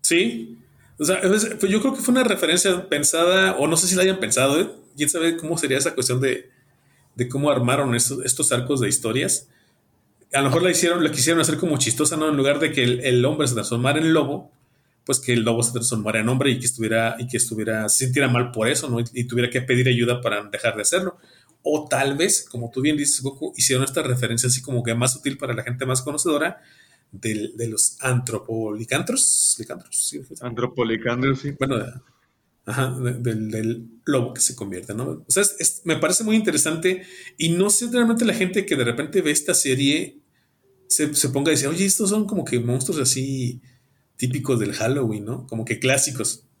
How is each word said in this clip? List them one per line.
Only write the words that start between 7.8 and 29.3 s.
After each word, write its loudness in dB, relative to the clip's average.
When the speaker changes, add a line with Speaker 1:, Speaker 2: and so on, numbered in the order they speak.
Speaker 1:
estos, -2
estos 0
arcos 0
de 2
historias. -2
A 2
lo 2
mejor 2
la 4
hicieron, 2
la 4
quisieron 2
hacer 2
como 0
chistosa, 0
¿no? 0
En 0
lugar 2
de 0
que 0
el, 2
el 4
hombre 2
se 0
transformara 0
en 4
lobo, 0
pues 0
que 0
el 4
lobo 2
se -2
transformara -2
en 0
hombre 2
y 0
que -4
estuviera, 0
y -6
que -6
estuviera, -2
se 2
sintiera 2
mal 2
por 0
eso, -2
¿no? 0
Y, -2
y -4
tuviera -2
que -2
pedir 2
ayuda 2
para -2
dejar -4
de -4
hacerlo. 0
O -2
tal 0
vez, 0
como -8
tú -4
bien 2
dices, 0
Goku, -6
hicieron 2
esta -2
referencia 0
así 0
como -2
que 0
más 0
sutil -6
para -6
la -6
gente -6
más 0
conocedora -2
del, -6
de -4
los 0
antropolicantros, 0